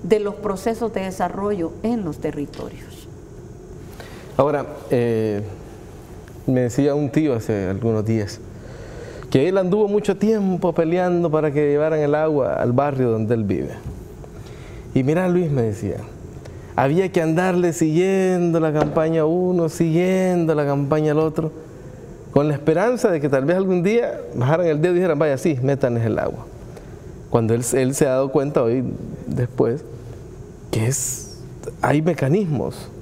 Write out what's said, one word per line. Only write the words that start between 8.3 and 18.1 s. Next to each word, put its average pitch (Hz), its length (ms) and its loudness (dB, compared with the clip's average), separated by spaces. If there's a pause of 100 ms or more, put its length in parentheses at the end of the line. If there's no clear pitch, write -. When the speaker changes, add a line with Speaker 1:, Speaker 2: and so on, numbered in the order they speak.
Speaker 2:
que 135 180 4
él 190 80 2
anduvo 196 300 2
mucho 202 280 0
tiempo 196 580 2
peleando 175 580 2
para 151 200 2
que 147 180 2
llevaran 151 300 2
el 147 140 4
agua 151 400 2
al 117 180 2
barrio 131 380 2
donde 110 240 2
él 113 100 0
vive. 80 280 -2 (1200)
Y 131 80 2
mira, 160 260 2
Luis, 180 220 2
me 131 140 2
decía, 101 320 -2 (800)
había 165 360 2
que - 80 4
andarle 175 540 2
siguiendo 175 840 4